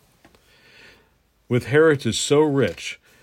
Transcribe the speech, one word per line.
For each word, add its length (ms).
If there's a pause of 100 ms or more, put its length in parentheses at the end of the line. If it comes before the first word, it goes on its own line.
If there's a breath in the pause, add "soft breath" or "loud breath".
(1500 loud breath)
With 180
heritage 520
so 220
rich, 580 (240 soft breath)